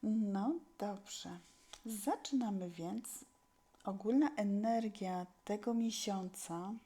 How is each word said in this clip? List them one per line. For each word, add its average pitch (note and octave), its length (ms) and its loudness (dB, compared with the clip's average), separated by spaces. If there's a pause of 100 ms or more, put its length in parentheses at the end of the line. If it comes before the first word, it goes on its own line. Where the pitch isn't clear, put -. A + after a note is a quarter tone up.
No G#3+ 520 2 (240)
dobrze. F#3+ 600 -8 (460)
Zaczynamy A3 840 0
więc. F3 540 -6 (600)
Ogólna G#3+ 520 4
energia G3+ 920 2 (180)
tego G#3 300 0
miesiąca. F#3+ 1000 -2 (120)